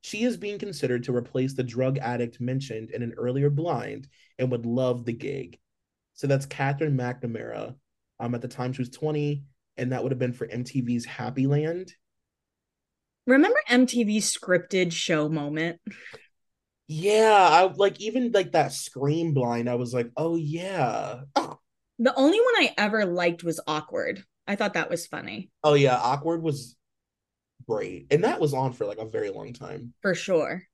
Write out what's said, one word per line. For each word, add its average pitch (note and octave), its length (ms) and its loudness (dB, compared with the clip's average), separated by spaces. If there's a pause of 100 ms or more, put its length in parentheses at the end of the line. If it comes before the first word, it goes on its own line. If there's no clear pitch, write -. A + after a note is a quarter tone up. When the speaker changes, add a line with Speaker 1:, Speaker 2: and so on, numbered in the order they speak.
Speaker 1:
She G#3+ 220 -6
is A#3 140 0
being G3+ 220 -6
considered C3 460 -2
to B2 100 -2
replace C3 380 -2
the C#3 100 -4
drug B2+ 340 -2
addict A#2+ 420 -4
mentioned A#2+ 520 -6
in A#2+ 100 -8
an A#2 160 -6
earlier C3 320 0
blind C3+ 580 -4 (300)
and B2+ 140 0
would A#2 140 -4
love B2 400 0
the A#2 80 -2
gig. - 440 -10 (560)
So - 140 -6
that's C#3 180 2
Catherine C#3 520 -2
McNamara. A2+ 760 -6 (460)
Um, A#2+ 160 -4
at A#2 60 -6
the B2 60 -10
time, B2+ 260 -6
she C3 80 -6
was B2+ 80 -4
twenty, D3 560 -2 (320)
and B2+ 140 -2
that B2+ 120 -2
would B2+ 80 -2
have B2 80 -4
been B2 140 -2
for A#2+ 120 -6
M B2 180 -6
T C3 180 -4
V's A#2+ 240 -2
Happy C3 420 -2
Land. D#3+ 460 -2 (1300)
Speaker 2:
Remember E4+ 340 6 (100)
M B3 160 6
T A#3+ 180 0
V's G#3+ 320 0
scripted F3+ 560 0
show D#3 380 0
moment? D#3 500 -4 (1080)
Speaker 1:
Yeah, G3+ 640 6
I, E3 140 10
like, F#3+ 380 2
even, A#3 320 -2
like, F#3+ 180 2
that D#3 220 2
Scream D3+ 600 -2
blind, A#2+ 360 0
I B2 60 0
was B2 180 -4
like, A#2+ 240 -2
"Oh, E3 180 -2
yeah." D3 840 -4 (140)
<laughs> - 200 0 (440)
Speaker 2:
The A#3+ 160 4
only D#4 240 6
one A#4 260 6
I - 120 -2
ever G#3 280 2
liked F3 380 0
was E3 220 -4
Awkward. D3+ 580 -4 (240)
I G3+ 100 -2
thought G3+ 160 -2
that D#3+ 160 -2
was - 180 -6
funny. - 440 -12 (120)
Speaker 1:
Oh, D3 120 6
yeah, C3+ 200 6
Awkward C#3+ 480 0
was C#3 320 -6 (920)
great. G2+ 440 -6
And E3 140 4
that C#4 160 0
was D3 120 0
on C3 200 -2
for, A2 120 -6
like, G#2 120 -6
a A2 80 -8
very G#2+ 240 -4
long G#2 240 -12
time. - 480 -14
Speaker 2:
For F#3+ 120 0
sure. E3+ 500 -2 (100)